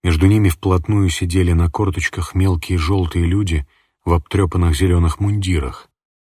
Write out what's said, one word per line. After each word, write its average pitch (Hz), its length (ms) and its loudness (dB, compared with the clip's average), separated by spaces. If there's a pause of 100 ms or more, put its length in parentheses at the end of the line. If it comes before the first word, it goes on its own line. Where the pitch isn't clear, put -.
Между 87 240 2
ними 104 220 4
вплотную 95 600 0
сидели 87 440 0
на 82 180 2
корточках - 640 -4
мелкие 92 420 0
жёлтые 85 480 0
люди 85 400 0 (380)
в 85 100 -2
обтрёпанных 87 640 0
зелёных 87 460 2
мундирах. 92 680 -4 (340)